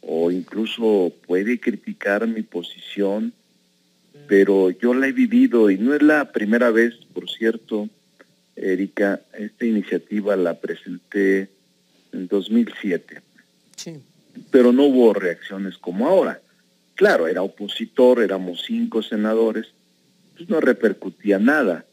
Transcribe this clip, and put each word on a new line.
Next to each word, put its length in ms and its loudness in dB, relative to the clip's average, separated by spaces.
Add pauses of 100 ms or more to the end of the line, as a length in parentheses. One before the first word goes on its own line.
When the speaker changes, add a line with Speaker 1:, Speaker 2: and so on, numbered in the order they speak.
Speaker 1:
o 300 -2
incluso 800 -2 (140)
puede 340 -2
criticar 640 -4
mi 160 -4
posición, 880 -6 (960)
pero 440 4
yo 240 0
la 140 0
he 40 -4
vivido 580 4
y 80 2
no 160 2
es 80 2
la 300 4
primera 380 2
vez, 240 2 (180)
por 180 -12
cierto, 580 -4 (680)
Erika, 640 -4 (180)
esta 280 -8
iniciativa 680 -4
la 200 -2
presenté 920 -4 (640)
en 140 -10
dos 240 -4
mil 300 0
siete. 400 -8 (560)
Speaker 2:
Sí. 200 -16 (540)
Speaker 1:
Pero 220 6
no 120 4
hubo 300 6
reacciones 640 -6
como 300 -6
ahora. 320 0 (560)
Claro, 320 2
era 140 -4
opositor, 800 0
éramos 460 -4
cinco 360 -4
senadores, 680 -2 (680)
pues 140 -18
no 100 0
repercutía 800 -2
nada. 540 0